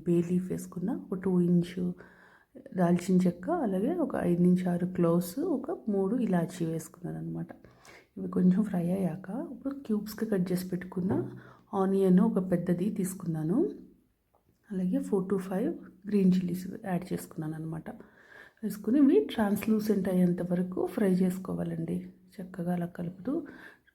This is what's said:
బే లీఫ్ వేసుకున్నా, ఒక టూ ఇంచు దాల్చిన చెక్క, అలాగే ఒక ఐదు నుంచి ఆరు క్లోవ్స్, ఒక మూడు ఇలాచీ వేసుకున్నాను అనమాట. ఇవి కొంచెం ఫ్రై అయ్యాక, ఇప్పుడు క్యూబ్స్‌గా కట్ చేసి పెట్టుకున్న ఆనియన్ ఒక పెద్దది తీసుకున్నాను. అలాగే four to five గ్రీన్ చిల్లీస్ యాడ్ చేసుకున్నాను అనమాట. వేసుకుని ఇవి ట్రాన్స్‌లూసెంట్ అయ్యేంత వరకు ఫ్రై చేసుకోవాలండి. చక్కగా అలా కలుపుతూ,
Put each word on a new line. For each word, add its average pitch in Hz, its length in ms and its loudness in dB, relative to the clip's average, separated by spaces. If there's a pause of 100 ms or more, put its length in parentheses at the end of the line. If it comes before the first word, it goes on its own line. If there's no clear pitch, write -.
బే 175 140 4
లీఫ్ 175 300 0
వేసుకున్నా, 180 420 -6 (180)
ఒక 190 120 -4
టూ 185 180 4
ఇంచు 175 520 2 (840)
దాల్చిన 180 500 4
చెక్క, - 220 -2
అలాగే 254 460 0
ఒక 320 200 -2
ఐదు 175 260 2
నుంచి 180 280 4
ఆరు 175 160 0
క్లోవ్స్, 180 540 0
ఒక 320 380 -4 (120)
మూడు 196 260 0
ఇలాచీ 180 500 0
వేసుకున్నాను 160 520 -8
అనమాట. 165 300 -8 (720)
ఇవి 190 100 -6
కొంచెం 185 360 4
ఫ్రై 175 280 -2
అయ్యాక, 190 600 -4
ఇప్పుడు 269 240 -8
క్యూబ్స్‌గా 214 600 -4
కట్ 180 140 0
చేసి 180 180 -2
పెట్టుకున్న 190 640 -4 (400)
ఆనియన్ 190 460 6
ఒక 214 320 2
పెద్దది 175 380 0
తీసుకున్నాను. 175 800 -2 (1040)
అలాగే 185 260 0
four 202 340 0
to 190 80 0 (100)
five 226 240 -2 (340)
గ్రీన్ 196 260 6
చిల్లీస్ 180 340 -2 (180)
యాడ్ 180 280 -4
చేసుకున్నాను 156 420 -8
అనమాట. 160 340 -10 (720)
వేసుకుని 220 360 0
ఇవి 294 200 8 (140)
ట్రాన్స్‌లూసెంట్ 208 760 2
అయ్యేంత 180 320 4 (100)
వరకు 185 340 -2
ఫ్రై 208 280 2
చేసుకోవాలండి. 175 1000 -2 (220)
చక్కగా 180 380 -6
అలా 175 120 -2
కలుపుతూ, 180 600 -6 (480)